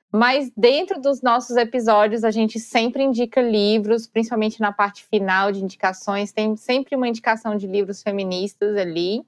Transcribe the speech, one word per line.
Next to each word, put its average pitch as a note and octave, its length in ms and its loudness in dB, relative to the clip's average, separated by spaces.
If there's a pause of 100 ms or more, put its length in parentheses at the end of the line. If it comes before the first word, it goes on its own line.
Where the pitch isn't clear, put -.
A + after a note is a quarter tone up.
(140)
Mas B3 420 2
dentro C#4+ 460 2
dos C#4 200 0
nossos B3 360 0
episódios, A3 680 2
a A3+ 80 2
gente A3 260 0
sempre A#3 460 -2
indica B3 380 0
livros, G#3+ 640 2
principalmente A3 540 -2
na G#3 100 0
parte G3+ 320 -2
final G3 480 0
de G3 100 -4
indicações. G3 720 -4
Tem G#3+ 240 -2
sempre C4 400 -4
uma B3+ 120 0
indicação A3+ 500 -2
de G3 100 -6
livros F#3+ 340 -4
feministas G3 760 -4
ali. F3+ 500 -2